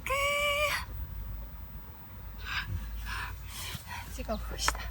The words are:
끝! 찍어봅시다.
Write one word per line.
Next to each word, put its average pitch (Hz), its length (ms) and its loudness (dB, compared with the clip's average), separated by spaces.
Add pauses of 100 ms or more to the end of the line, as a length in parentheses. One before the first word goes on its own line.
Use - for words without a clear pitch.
끝! - 80 0 (4000)
찍어봅시다. - 640 0 (120)